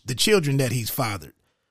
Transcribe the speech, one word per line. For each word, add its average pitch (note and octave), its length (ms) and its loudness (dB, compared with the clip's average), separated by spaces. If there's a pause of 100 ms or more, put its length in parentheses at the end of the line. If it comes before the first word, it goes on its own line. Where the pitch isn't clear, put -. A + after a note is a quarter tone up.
the B2+ 100 -6
children D3 420 2
that C3 140 0
he's A#2 180 -2
fathered. G2+ 440 -6 (380)